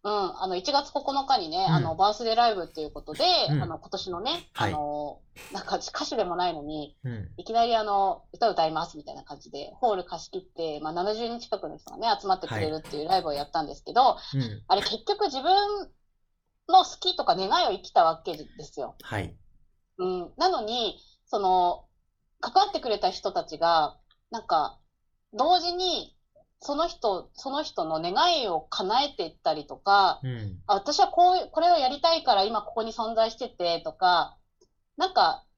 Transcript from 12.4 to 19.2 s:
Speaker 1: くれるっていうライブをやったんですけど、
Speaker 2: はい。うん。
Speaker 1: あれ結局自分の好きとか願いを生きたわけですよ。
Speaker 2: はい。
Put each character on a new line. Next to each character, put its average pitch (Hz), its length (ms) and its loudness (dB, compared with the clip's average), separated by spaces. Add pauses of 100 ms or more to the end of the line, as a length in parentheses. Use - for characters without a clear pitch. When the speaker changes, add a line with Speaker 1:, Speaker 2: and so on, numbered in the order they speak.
Speaker 1:
く 113 100 -6
れ 156 120 0
る 156 80 -4 (100)
っ - 20 -16
て - 60 -10
い 151 100 -6
う 160 40 -6
ラ 190 80 4
イ 180 40 2
ブ 165 80 -4
を 147 40 -2
や 143 100 -4
っ - 80 -12
た - 100 -2
ん 147 60 -6
で 139 80 -12
す - 80 -20
け - 80 -14
ど、 240 100 4
Speaker 2:
は 254 180 4 (140)
い。 139 40 -2
う - 20 2
ん。 107 300 -6
Speaker 1:
あ 180 60 6
れ 202 60 0
結 220 240 -6
局 403 200 0
自 262 160 -4
分 330 120 4 (1160)
の 370 160 8
好 - 140 -14
き 359 180 -2
と 254 80 -4
か 170 100 4
願 190 120 -2 (180)
い - 20 2
を 226 40 0
生 185 100 -4
き - 100 -18
た 175 140 6
わ 160 180 2
け 170 140 -6
で - 80 -16 (180)
す - 160 -14
よ。 123 220 -8
Speaker 2:
は 110 180 -6
い。 82 160 -8 (600)